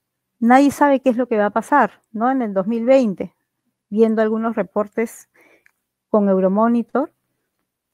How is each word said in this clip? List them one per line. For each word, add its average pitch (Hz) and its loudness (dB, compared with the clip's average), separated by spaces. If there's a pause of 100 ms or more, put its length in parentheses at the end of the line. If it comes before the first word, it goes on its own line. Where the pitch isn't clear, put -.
(400)
nadie 262 4
sabe 277 2
qué 262 0
es 220 0
lo 247 -4
que 220 -2
va 208 0
a 208 -4
pasar, 226 -2 (100)
¿no? 226 -2
En 269 -2
el 208 -6
dos 185 -4
mil 226 -4
veinte, 233 0 (560)
viendo 220 0
algunos 220 -4
reportes 208 -6 (800)
con 208 0
Euromonitor 220 -2 (800)